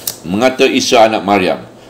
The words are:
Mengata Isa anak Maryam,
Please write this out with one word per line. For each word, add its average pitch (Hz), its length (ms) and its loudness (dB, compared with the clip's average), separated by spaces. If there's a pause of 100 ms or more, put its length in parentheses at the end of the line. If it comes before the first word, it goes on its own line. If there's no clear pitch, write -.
(220)
Mengata 127 480 0
Isa 127 320 2
anak 107 240 0
Maryam, 92 400 -2 (220)